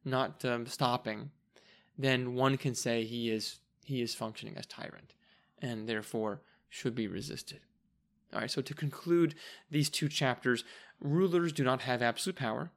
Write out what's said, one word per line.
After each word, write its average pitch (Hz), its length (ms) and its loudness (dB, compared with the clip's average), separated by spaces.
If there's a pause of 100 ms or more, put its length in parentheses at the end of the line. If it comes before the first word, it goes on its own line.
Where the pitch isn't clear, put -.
not, 131 400 -2
um, 120 220 0
stopping, 123 640 0 (680)
then 127 360 2
one 131 220 4
can 127 200 -2
say 117 280 2
he 117 240 -2
is 110 300 -2 (300)
he 131 140 0
is 117 120 -2
functioning 110 420 -8
as 104 100 -10
tyrant - 480 -14 (460)
and 113 280 -4
therefore 107 540 -2 (260)
should - 260 -4
be 110 140 0
resisted. - 520 -8 (720)
All - 80 -2
right, 113 100 -2
so - 100 -2
to 139 140 -6
conclude 160 600 2 (360)
these 147 180 4
two - 200 0
chapters, 127 540 2 (380)
rulers 170 520 4
do 143 120 0
not 127 180 4
have 123 200 2
absolute - 340 0
power 127 400 -2